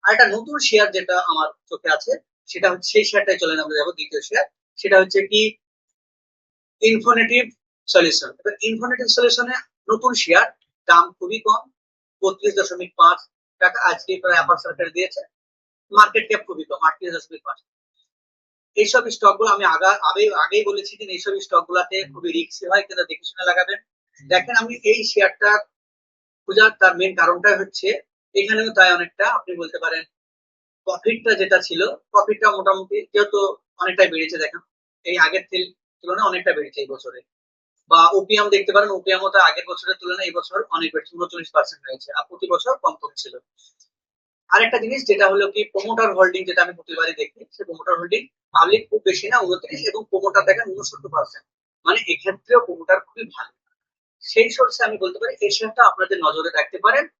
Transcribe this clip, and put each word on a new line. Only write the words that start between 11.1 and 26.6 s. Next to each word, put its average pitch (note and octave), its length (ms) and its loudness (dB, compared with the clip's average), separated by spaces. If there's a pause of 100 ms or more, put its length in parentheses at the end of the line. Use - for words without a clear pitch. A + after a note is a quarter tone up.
খুবই G3+ 280 -8
কম, - 160 0 (600)
বত্রিশ F#3+ 380 -2
দশমিক F3+ 400 -6
পাঁচ F3 200 6 (420)
টাকা, F3 180 0 (100)
আজকে F3 220 -6 (100)
প্রায় F3 220 2
আপার E3+ 200 2
সার্কেল E3+ 320 -6
দিয়েছে, F#3 260 -6 (760)
মার্কেট G#3+ 320 6
ক্যাপ G#3+ 180 -2
খুবই D#3 220 -12
কম, - 180 -8
আটত্রিশ F3 280 -4
দশমিক D#3+ 320 -14
পাঁচ। - 120 -12 (1200)
এইসব G#3 220 2 (120)
স্টকগুলো G3+ 400 2
আমি G3+ 100 -4 (100)
আগা-, F#3+ 340 2
আগে-, G3+ 340 0
আগেই G3+ 260 0
বলেছি G3+ 300 -8
যে G#3+ 60 -12 (120)
এইসব G3 160 -6 (120)
স্টকগুলোতে F3+ 520 -2 (140)
খুবই E3+ 260 -10
রিস্কি E3 340 -10
হয়, G3+ 160 2
কিন্তু F3+ 220 -6
দেখে - 200 -16
শুনে F#3 200 -12
লাগাবেন। F3+ 300 -2 (520)
দেখেন F#3 300 0
আমি A3+ 120 -8 (180)
এই A3+ 80 2 (120)
শেয়ারটা G3+ 400 2 (920)
খোঁজার G#3+ 280 4 (100)